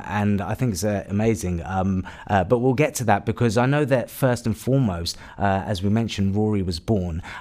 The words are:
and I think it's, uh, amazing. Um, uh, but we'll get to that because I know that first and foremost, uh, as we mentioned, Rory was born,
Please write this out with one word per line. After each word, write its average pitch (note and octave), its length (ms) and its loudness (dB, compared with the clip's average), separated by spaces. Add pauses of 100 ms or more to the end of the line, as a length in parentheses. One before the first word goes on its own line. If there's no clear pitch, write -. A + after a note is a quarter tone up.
and G2+ 360 0
I F#2+ 120 -4
think A#2+ 200 0
it's, F2 100 -4
uh, G#2 260 -2
amazing. F#2+ 560 0
Um, F#2+ 400 0 (220)
uh, G3 160 2
but B2 160 2
we'll C3 140 4
get D3 220 0
to - 100 -4
that G2+ 200 2
because A2 320 0
I A#2+ 80 4
know C#3+ 200 2
that A#2+ 240 0
first B2 360 0
and A2 120 0
foremost, G#2+ 600 0 (200)
uh, G2 280 0
as G2 180 -4
we G2+ 60 0
mentioned, G2+ 460 0
Rory G#2+ 260 2
was F2 180 -4
born, F2+ 420 -2 (200)